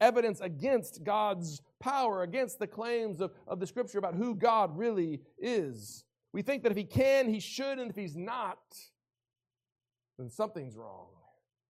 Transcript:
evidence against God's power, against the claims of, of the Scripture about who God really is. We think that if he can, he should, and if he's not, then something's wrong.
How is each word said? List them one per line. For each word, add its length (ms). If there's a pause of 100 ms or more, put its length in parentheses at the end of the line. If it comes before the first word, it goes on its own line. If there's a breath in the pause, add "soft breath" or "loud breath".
evidence 400
against 600
God's 580 (180)
power, 440
against 360
the 80
claims 540
of, 100 (160 loud breath)
of 120
the 80
Scripture 320
about 160
who 200
God 420
really 440 (160)
is. 680 (300)
We 80
think 220
that 80
if 60
he 60
can, 460
he 100
should, 400
and 100
if 60
he's 220
not, 420 (1600)
then 120
something's 460
wrong. 320 (640)